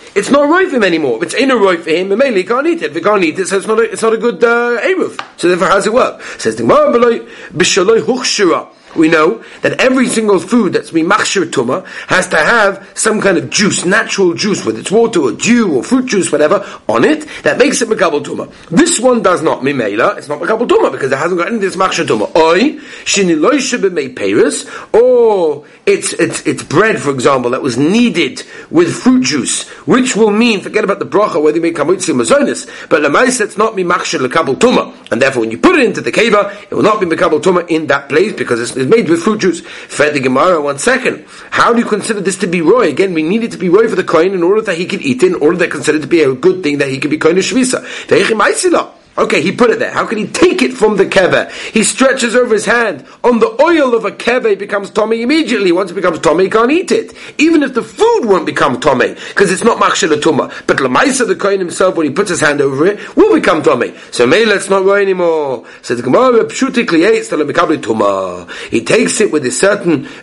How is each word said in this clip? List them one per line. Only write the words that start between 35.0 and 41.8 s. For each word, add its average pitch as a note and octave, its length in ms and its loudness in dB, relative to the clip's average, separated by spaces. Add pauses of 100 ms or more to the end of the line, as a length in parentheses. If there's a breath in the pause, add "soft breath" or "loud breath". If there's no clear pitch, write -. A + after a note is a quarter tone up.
and A2+ 100 -2
therefore C3 200 2
when A2 100 -2
you A#2+ 80 -8
put F4 160 4
it C#4+ 100 4
into E3 160 -2
the A#2+ 120 -4
keva, G3+ 420 0 (160 loud breath)
it - 60 -6
will B2+ 80 0
not G#3+ 160 2
be F#3 60 0
mekabel D#3+ 360 0
tuma F3 260 0
in D#3+ 200 -2
that C#3 200 -2
place F#3 240 2
because A#2 280 -4
it's, A#2+ 160 -6
it's C3+ 80 -2
made F#3+ 240 2
with E3+ 140 2
fruit G#3+ 180 0
juice. F#3 220 -2
Fed - 500 -4
the C#3+ 80 -2
Gemara, C#3+ 400 2
one C#3+ 180 -4
second. B3+ 460 -2 (260 loud breath)
How F#3 220 2
do A#3 60 2
you A3+ 80 0